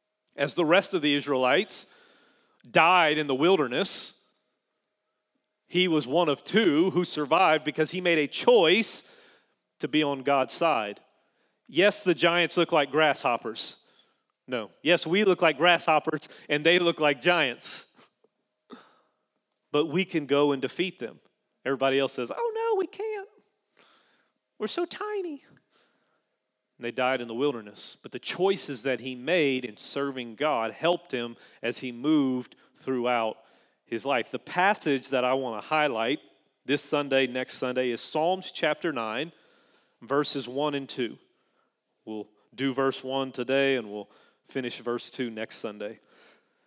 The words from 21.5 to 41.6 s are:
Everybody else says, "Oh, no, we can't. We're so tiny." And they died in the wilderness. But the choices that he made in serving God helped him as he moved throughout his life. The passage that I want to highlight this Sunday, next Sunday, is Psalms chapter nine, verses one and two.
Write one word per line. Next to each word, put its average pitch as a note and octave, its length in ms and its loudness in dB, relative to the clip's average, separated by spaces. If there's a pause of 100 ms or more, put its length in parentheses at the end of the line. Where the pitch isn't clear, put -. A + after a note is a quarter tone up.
Everybody C3+ 320 2
else C3+ 160 0
says, A#2+ 200 -6
"Oh, A#4 200 -4
no, A4+ 240 -2
we F#4+ 80 -2
can't. G#4+ 420 -8 (1300)
We're - 80 -6
so F4+ 200 -4
tiny." F#4+ 580 -8 (1300)
And A#2+ 60 -10
they A#2+ 80 -6
died B2+ 280 0
in A#2 80 -10
the A2+ 60 -8
wilderness. A#2 680 -6
But B2+ 100 -16
the B2 60 -10
choices E3 640 -4
that B2+ 160 -2
he B2+ 140 -8
made C3+ 500 0
in G#2+ 120 -10
serving C3 600 -8
God B2 340 0
helped E3 420 -2
him A#2+ 240 -4 (260)
as A#2 160 -2
he B2+ 120 -8
moved C3 640 0 (240)
throughout A#2+ 580 -2 (480)
his A#2 220 -6
life. B2+ 240 0
The B2+ 80 -6
passage F3 680 0
that B2+ 160 0
I B2+ 100 2
want A#2+ 260 -4
to - 80 -12
highlight C#3+ 520 0 (440)
this C#3+ 180 -2
Sunday, C3+ 440 0
next B2+ 280 -6
Sunday, B2+ 360 -2
is A2+ 100 -4
Psalms F3+ 540 -2
chapter D#3+ 380 -2
nine, A#2+ 400 -6 (720)
verses C#3 460 -2
one C#3+ 260 -2
and C#3 140 -6
two. - 300 -6 (840)